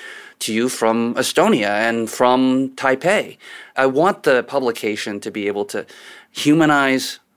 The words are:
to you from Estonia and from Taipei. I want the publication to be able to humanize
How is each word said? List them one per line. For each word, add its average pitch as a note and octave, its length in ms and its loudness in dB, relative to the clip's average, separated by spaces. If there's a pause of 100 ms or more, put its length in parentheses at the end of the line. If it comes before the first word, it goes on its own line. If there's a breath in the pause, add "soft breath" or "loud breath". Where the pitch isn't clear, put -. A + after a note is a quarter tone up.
(400 loud breath)
to A2 140 -6
you A#2 140 0
from A#2 460 0
Estonia A#2 760 0
and A#2 200 -2
from C3 640 2
Taipei. C#3 680 -2 (380 loud breath)
I C3 100 2
want E3 360 0
the B2+ 220 2
publication A2+ 760 -4
to G#2+ 100 -10
be G2+ 180 -6
able G2+ 180 -2
to - 200 -8 (440 loud breath)
humanize C#3+ 880 2 (180)